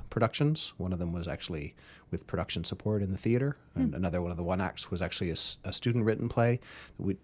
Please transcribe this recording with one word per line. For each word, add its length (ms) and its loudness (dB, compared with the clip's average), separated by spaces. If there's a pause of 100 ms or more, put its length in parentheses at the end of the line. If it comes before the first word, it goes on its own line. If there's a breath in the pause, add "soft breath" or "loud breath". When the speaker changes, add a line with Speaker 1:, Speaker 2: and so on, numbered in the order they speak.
(100)
Speaker 1:
productions. 680 2
One 160 -4
of 80 -2
them 120 -2
was 140 -4
actually 480 -6 (380 loud breath)
with 160 -8
production 340 -2
support 400 0
in 80 -2
the 60 -2
theater, 400 0 (180)
and 140 2
Speaker 2:
Hmm. 80 -2
Speaker 1:
another 260 0
one 80 -4
of 60 -6
the 80 -4
one-acts 480 -2
was 100 -2
actually 280 0
a 20 -2
s-, 320 6
a 80 -2
student-written 560 2
play 320 2 (360 loud breath)
that 60 -8
we 220 0